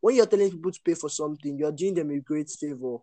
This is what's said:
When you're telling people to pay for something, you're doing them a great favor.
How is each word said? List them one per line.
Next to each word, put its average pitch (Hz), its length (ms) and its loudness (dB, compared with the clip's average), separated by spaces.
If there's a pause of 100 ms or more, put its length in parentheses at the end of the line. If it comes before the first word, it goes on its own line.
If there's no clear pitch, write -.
When 254 160 4
you're 226 100 8
telling 202 240 4
people 175 220 -4
to - 120 -14
pay 170 100 4
for 156 140 -6
something, 147 500 -4
you're 151 140 0
doing 180 220 -2
them 156 160 -2
a 143 100 -2
great 151 300 -4
favor. 127 520 -6